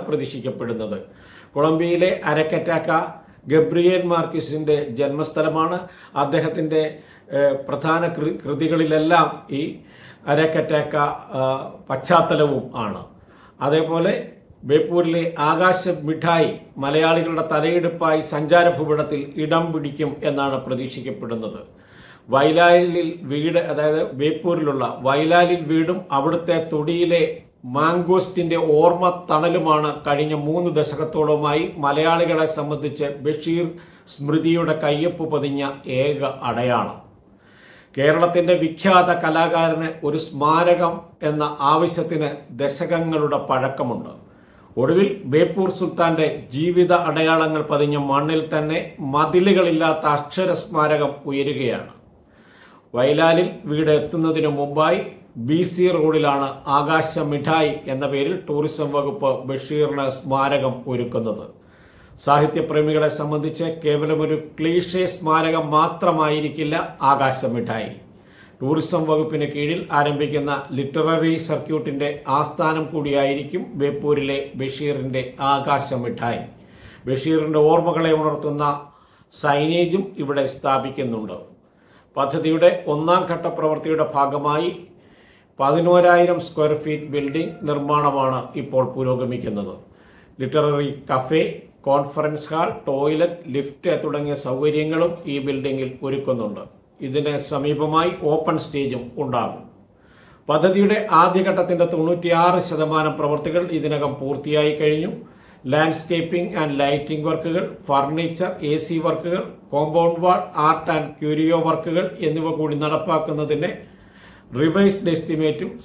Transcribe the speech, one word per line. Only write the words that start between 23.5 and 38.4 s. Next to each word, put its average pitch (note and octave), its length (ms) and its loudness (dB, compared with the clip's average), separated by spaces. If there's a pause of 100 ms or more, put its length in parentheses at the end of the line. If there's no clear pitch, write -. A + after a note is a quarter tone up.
അതായത് D3+ 320 0 (160)
ബേപ്പൂരിലുള്ള D#3 640 0 (220)
വൈലാലിൽ E3 540 4 (100)
വീടും D#3+ 260 0 (200)
അവിടുത്തെ E3 400 0 (160)
തൊടിയിലെ E3 500 0 (520)
മാംഗോസ്റ്റിൻ്റെ E3+ 800 2 (200)
ഓർമ്മ F3 300 6 (220)
തണലുമാണ് D#3 600 2 (160)
കഴിഞ്ഞ D3 300 0 (120)
മൂന്ന് F3 300 0
ദശകത്തോളമായി D3+ 880 0 (200)
മലയാളികളെ D#3+ 720 2
സംബന്ധിച്ച് D3 520 -4 (180)
ബഷീർ E3 420 0 (460)
സ്മൃതിയുടെ D#3 600 0 (100)
കയ്യൊപ്പ് D#3 500 0
പതിഞ്ഞ C#3+ 280 -2 (400)
ഏക C#3 200 0 (280)
അടയാളം. A2+ 480 0 (1000)
കേരളത്തിൻ്റെ E3+ 560 4 (100)